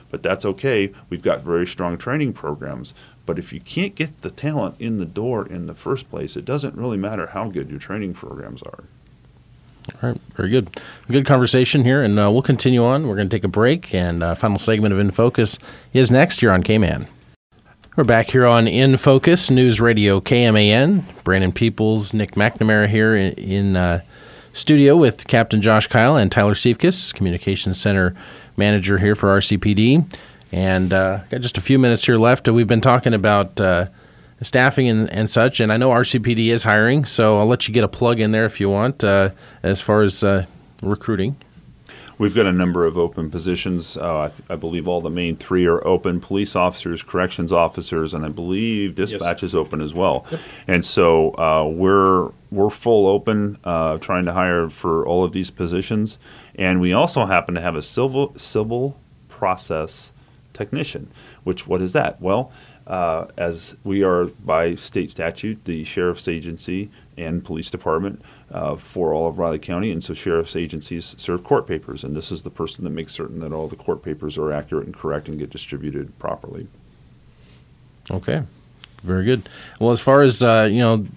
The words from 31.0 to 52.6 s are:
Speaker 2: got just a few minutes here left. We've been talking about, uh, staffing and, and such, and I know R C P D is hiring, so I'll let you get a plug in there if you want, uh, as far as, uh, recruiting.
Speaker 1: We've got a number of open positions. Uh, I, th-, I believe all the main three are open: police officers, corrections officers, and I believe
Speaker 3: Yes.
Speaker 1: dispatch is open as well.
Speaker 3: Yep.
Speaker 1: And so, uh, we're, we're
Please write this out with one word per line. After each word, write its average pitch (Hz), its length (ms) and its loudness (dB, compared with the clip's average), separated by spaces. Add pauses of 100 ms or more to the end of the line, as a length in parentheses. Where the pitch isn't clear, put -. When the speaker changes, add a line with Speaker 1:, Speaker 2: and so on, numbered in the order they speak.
Speaker 2:
got 123 120 -6
just 123 160 -6
a 95 40 -4
few 135 160 2
minutes 120 280 4
here 120 120 4
left. 117 320 4
We've 117 180 4
been 113 140 2
talking 123 320 4
about, 101 460 2
uh, 92 280 2 (540)
staffing 131 460 2
and, 110 240 0
and 107 180 -2
such, 123 300 2
and 107 120 2
I 110 60 2
know 127 140 2
R 120 120 2
C 127 140 0
P 117 160 -2
D 113 160 0
is 117 140 0
hiring, 117 420 4
so 107 320 4
I'll 104 80 4
let 123 220 2
you 107 60 -6
get 117 100 4
a 101 60 2
plug 117 300 0
in 107 120 0
there 110 140 2
if 104 140 -6
you 98 100 0
want, 110 340 0
uh, 98 260 2 (340)
as 95 180 -2
far 107 200 2
as, 101 220 0
uh, 98 220 2 (360)
recruiting. 104 540 -4 (800)
Speaker 1:
We've 101 180 0
got 110 120 4
a 92 40 2
number 90 340 2
of 82 120 0
open 85 340 -2
positions. 87 640 -6
Uh, 78 260 -4
I, 76 60 -4
th-, - 220 -16
I 90 60 -6
believe 82 340 -6
all 87 120 -2
the 80 80 -8
main 85 280 -4
three 90 300 0
are 85 180 0
open: 87 340 0
police 98 360 -6
officers, 87 480 -4
corrections 90 500 -4
officers, 82 600 -2
and 78 120 -6
I 76 40 -8
believe 95 680 -6
Speaker 3:
Yes. 95 140 -4
Speaker 1:
dispatch 87 320 -4
is 90 120 -6
open 78 260 -2
as 76 120 -8
well. 85 380 -2
Speaker 3:
Yep. 80 80 -8 (280)
Speaker 1:
And 87 180 0
so, 82 520 4
uh, 78 280 0
we're, 95 680 2 (200)
we're 101 180 0